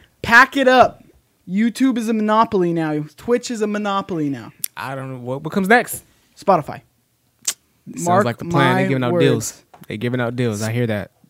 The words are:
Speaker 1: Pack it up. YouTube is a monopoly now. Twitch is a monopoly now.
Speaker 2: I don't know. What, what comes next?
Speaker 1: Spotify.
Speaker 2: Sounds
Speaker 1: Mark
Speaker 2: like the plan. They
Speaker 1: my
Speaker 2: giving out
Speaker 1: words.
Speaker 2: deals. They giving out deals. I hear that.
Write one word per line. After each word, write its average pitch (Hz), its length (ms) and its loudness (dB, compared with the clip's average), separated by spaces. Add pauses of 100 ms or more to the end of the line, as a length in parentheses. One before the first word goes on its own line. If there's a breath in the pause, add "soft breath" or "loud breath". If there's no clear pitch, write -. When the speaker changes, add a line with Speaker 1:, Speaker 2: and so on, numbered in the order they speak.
(220 soft breath)
Speaker 1:
Pack 254 340 6
it 262 120 4
up. 247 340 4 (440)
YouTube 226 520 0
is 220 100 -4
a 233 60 0
monopoly 214 580 2
now. 156 320 -2 (120)
Twitch 240 340 -2
is 226 100 -6
a 214 60 0
monopoly 196 640 -4
now. 120 220 -10 (240)
Speaker 2:
I 127 180 -8
don't 131 180 -10
know. 127 60 -12
What, 127 240 -8
what 156 100 -8
comes 190 160 -2
next? - 360 0 (340)
Speaker 1:
Spotify. - 440 -2 (1120)
Speaker 2:
Sounds 165 100 -10
Speaker 1:
Mark 180 200 2
Speaker 2:
like 117 140 -4
the - 60 -12
plan. 165 320 2
They 123 80 0
Speaker 1:
my - 40 0
Speaker 2:
giving 127 160 0
out 123 80 0
Speaker 1:
words. - 120 2
Speaker 2:
deals. - 400 -2 (240)
They 110 100 -8
giving 120 220 -4
out 120 160 -4
deals. 110 260 -2
I 110 100 -4
hear 120 140 0
that. 104 240 -4 (200)